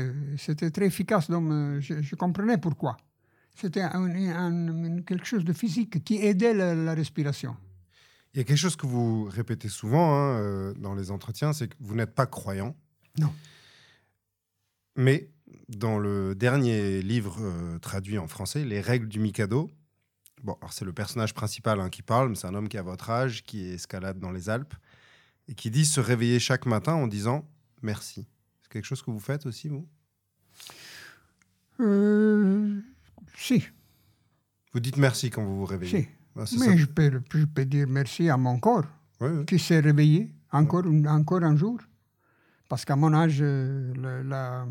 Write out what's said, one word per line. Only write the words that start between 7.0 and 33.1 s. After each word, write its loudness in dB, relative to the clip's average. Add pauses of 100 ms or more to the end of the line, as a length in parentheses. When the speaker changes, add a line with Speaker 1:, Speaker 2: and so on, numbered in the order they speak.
Speaker 2:
Il -4
y 0
a -2
quelque 4
chose 0
que -6
vous 0
répétez -6
souvent, 4
hein, 2
euh, -2
dans -8
les -6
entretiens, -4
c'est -4
que -16
vous -8
n'êtes -2
pas 2
croyant. -8 (420)
Speaker 1:
Non. 0 (1600)
Speaker 2:
Mais 2 (360)
dans -2
le -2
dernier 2
livre, -2
euh, -6
traduit -6
en -6
français, -6
Les -4
règles 0
du -6
Mikado, 0 (720)
bon, -8
alors -16
c'est -10
le -8
personnage -4
principal, -2
hein, -4
qui -14
parle, 2
mais -4
c'est -10
un -6
homme -6
qui -10
a -6
votre -10
âge, -4
qui -10
escalade -10
dans -8
les -8
Alpes, -6 (720)
et -14
qui -8
dit 2
se 0
réveiller 2
chaque 0
matin 0
en 0
disant « -4 (320)
merci ». -8 (340)
C'est -20
quelque -10
chose -8
que -8
vous -6
faites -6
aussi, -10
vous ? -10 (1900)
Speaker 1:
Euh, 4 (560)